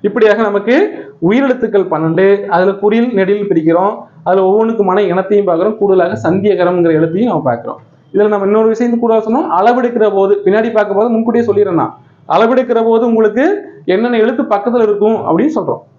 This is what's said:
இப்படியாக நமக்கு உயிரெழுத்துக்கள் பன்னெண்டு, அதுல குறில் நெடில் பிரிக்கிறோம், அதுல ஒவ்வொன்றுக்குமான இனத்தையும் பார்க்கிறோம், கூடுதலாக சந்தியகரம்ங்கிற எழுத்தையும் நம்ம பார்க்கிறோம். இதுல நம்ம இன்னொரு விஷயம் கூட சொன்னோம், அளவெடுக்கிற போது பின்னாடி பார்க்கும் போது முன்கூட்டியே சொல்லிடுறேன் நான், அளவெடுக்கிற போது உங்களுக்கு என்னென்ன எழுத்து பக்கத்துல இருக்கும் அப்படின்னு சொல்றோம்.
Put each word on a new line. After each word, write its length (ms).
இப்படியாக 400
நமக்கு 280
உயிரெழுத்துக்கள் 640
பன்னெண்டு, 340
அதுல 260
குறில் 260
நெடில் 320
பிரிக்கிறோம், 440
அதுல 220
ஒவ்வொன்றுக்குமான 640
இனத்தையும் 380
பார்க்கிறோம், 300
கூடுதலாக 460
சந்தியகரம்ங்கிற 720
எழுத்தையும் 320
நம்ம 180
பார்க்கிறோம். 300
இதுல 200
நம்ம 160
இன்னொரு 240
விஷயம் 320
கூட 100
சொன்னோம், 320
அளவெடுக்கிற 600
போது 160
பின்னாடி 320
பார்க்கும் 240
போது 160
முன்கூட்டியே 320
சொல்லிடுறேன் 360
நான், 120
அளவெடுக்கிற 600
போது 200
உங்களுக்கு 360
என்னென்ன 300
எழுத்து 180
பக்கத்துல 360
இருக்கும் 280
அப்படின்னு 280
சொல்றோம். 260